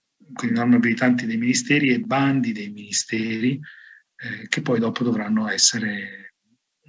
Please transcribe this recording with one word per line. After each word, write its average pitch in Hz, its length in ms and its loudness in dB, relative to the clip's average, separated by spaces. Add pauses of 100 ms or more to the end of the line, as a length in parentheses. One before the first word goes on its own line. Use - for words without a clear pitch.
(320)
quindi 117 240 -2
norme 120 200 6
abilitanti 120 500 2
dei 113 120 -2
ministeri 131 500 2
e 120 100 2
bandi 131 540 0
dei 104 180 -8
ministeri, 110 880 -4 (600)
eh, - 280 -12
che - 140 -2
poi 123 160 2
dopo 113 240 0
dovranno 110 460 0
essere, 101 840 -2 (540)